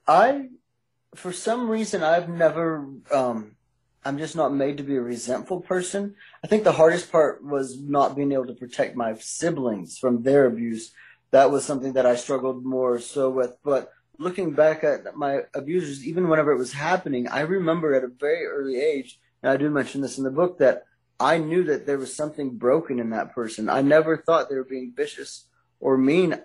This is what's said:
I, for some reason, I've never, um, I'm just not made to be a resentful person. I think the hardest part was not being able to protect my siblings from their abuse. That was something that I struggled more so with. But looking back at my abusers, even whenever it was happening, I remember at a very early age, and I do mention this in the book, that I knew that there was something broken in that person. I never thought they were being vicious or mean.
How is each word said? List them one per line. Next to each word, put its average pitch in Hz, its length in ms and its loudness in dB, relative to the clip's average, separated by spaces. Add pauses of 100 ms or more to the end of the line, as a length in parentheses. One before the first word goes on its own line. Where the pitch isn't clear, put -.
I, 254 420 4 (680)
for 180 180 -10
some 226 380 -4
reason, 214 320 -4
I've 165 260 2
never, 160 580 0 (240)
um, 120 460 -2 (480)
I'm 139 140 -4
just 160 180 -8
not 143 180 0
made 139 240 -2
to 143 40 -8
be 139 140 -4
a 123 60 -2
resentful 120 580 -6
person. 196 540 -4 (280)
I 160 40 -12
think 214 180 2
the 165 80 6
hardest 165 400 4
part 151 320 2
was 135 340 -4
not 139 380 0
being 143 160 0
able 127 140 -2
to 120 80 -12
protect 123 420 -4
my 117 220 -4
siblings 139 800 -4
from 120 240 0
their 135 240 6
abuse. 113 460 -4 (380)
That 139 200 6
was 139 140 0
something 135 280 -4
that 127 140 4
I 123 100 4
struggled 127 480 -4
more 127 360 0
so 131 280 -2
with. 127 340 -2
But 139 280 -2 (280)
looking 175 340 -4
back 156 300 4
at 147 320 -2
my 139 280 -2 (120)
abusers, 143 520 -4
even 170 220 -2
whenever 151 240 4
it 127 60 2
was 127 140 -4
happening, 143 560 -2
I 135 120 -4
remember 160 540 0
at 127 100 2
a 123 40 -6
very 147 380 -4
early 135 340 -4
age, 143 380 -2 (240)
and 131 100 2
I 139 40 2
do 143 120 0
mention 139 320 -2
this 127 160 -6
in 135 80 -4
the 131 60 -2
book, 175 280 0
that 127 260 4 (360)
I 151 180 4
knew 165 260 0
that 143 200 -2
there 143 140 -2
was 127 160 -8
something 147 420 -6
broken 127 420 2
in 113 120 -4
that 107 240 -4
person. 110 340 -6
I 135 140 2
never 156 340 4
thought 156 320 2
they 135 80 -4
were 131 80 -4
being 127 320 -10
vicious 139 520 -8 (320)
or 135 180 2
mean. 160 460 2